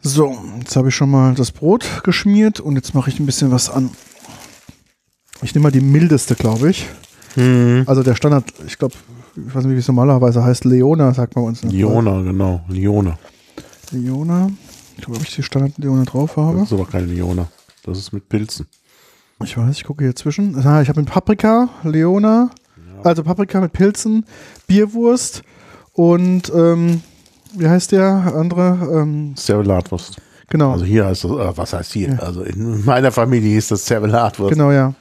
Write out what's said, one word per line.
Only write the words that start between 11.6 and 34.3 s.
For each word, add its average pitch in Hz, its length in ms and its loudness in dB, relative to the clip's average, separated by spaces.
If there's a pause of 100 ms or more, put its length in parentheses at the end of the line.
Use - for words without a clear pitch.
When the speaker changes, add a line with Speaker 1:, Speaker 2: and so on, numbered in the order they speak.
Speaker 1:
ne? - 80 -2
Speaker 2:
Leona, 101 500 2
genau, 92 460 -2
Leona. 92 520 0 (720)
Speaker 1:
Leona. 151 580 -2 (480)
Ich - 80 -16
glaube, 117 140 -10
ob 151 60 -6
ich - 100 -14
die 139 80 -6
Standard 139 340 -4
Leona 135 260 0
drauf 139 320 -4
habe. 165 240 0
Speaker 2:
Das 208 120 0
ist - 20 -2
aber 95 140 -2
keine 92 180 -4
Leona. 90 420 -4 (360)
Das 92 140 -8
ist 101 140 -14
mit 101 160 -12
Pilzen. - 400 -6 (760)
Speaker 1:
Ich - 140 -10
weiß, 120 200 -2
ich - 80 -14
gucke 147 180 -6
hier 127 120 -2
zwischen. 170 400 -4 (100)
Ah, 147 160 4
ich 131 80 0
habe 151 100 -2
mit 143 100 -2
Paprika, 220 600 0 (140)
Leona, 196 680 2 (280)
Speaker 2:
Ja. 92 260 -20
Speaker 1:
also 165 200 2
Paprika 185 380 -2
mit 175 100 -2
Pilzen, 214 540 0 (420)
Bierwurst 226 760 0 (500)
und, 175 600 2
ähm, 170 480 2 (540)
wie 170 140 0
heißt 180 240 2
der 190 160 4 (260)
andere? 175 640 0
Ähm, 147 360 -4
Speaker 2:
Servelatwurst. 98 840 -2 (280)
Speaker 1:
Genau. 143 240 2
Speaker 2:
Also 90 120 -2
hier 104 200 2
heißt 95 180 -4
das, 87 80 -4
äh, 107 260 -4
was - 160 -8
heißt - 200 -10
hier? 160 160 -4
Speaker 1:
Ja. 131 100 -2
Speaker 2:
Also 87 240 -8
in 104 400 -6
meiner 131 300 4
Familie 117 400 2
hieß 107 160 0
das 104 160 -2
Servelatwurst. 117 680 0